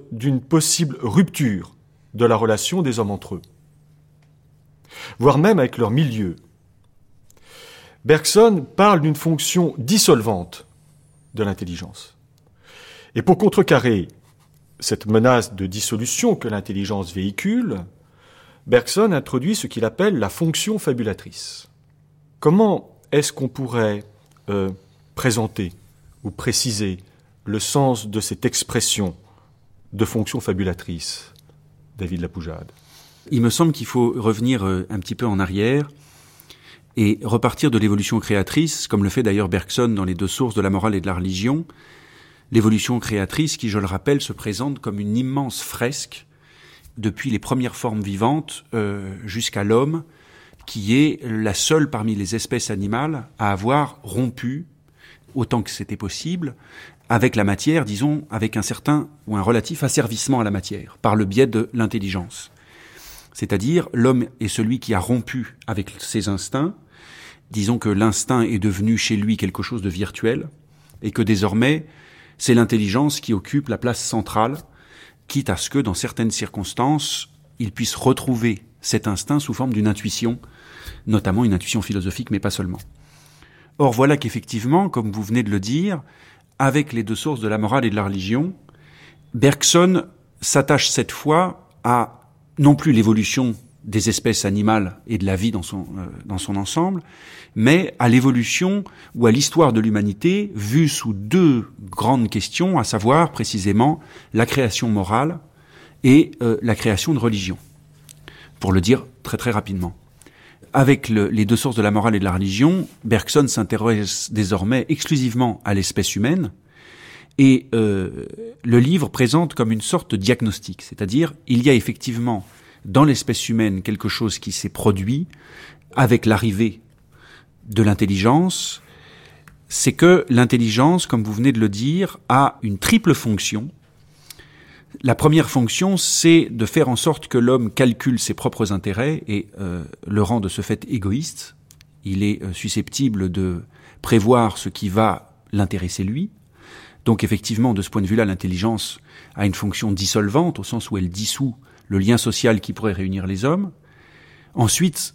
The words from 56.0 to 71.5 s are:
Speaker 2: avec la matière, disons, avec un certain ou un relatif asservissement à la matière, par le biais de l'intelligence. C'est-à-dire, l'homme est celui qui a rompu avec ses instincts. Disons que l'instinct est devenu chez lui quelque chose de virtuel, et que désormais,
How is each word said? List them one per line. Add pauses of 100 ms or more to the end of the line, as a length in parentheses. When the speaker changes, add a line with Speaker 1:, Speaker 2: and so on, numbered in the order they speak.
Speaker 2:
avec
la
matière,
disons,
avec
un
certain (180)
ou
un
relatif
asservissement
à
la
matière,
par
le
biais
de
l'intelligence. (800)
C'est-à-dire,
l'homme (120)
est
celui
qui
a
rompu (100)
avec
ses
instincts. (800)
Disons
que
l'instinct
est
devenu
chez
lui
quelque
chose
de
virtuel, (540)
et
que
désormais, (520)